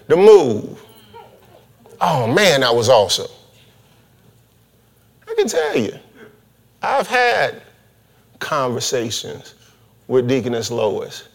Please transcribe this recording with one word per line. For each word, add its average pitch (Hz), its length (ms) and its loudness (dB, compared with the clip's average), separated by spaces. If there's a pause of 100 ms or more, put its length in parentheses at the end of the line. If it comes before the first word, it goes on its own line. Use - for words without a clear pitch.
to 147 60 4
move." 175 640 4 (1200)
Oh, 160 260 -2
man, 151 340 2
that 120 140 0
was 117 140 0
awesome. 101 380 2 (2000)
I - 20 -4
can 403 120 0
tell 311 280 -4
you, 110 160 -4 (880)
I've 247 260 -2
had 233 540 -2 (800)
conversations 123 1160 -8 (520)
with 123 220 0
Deaconess 117 420 -4
Lois. 110 640 -6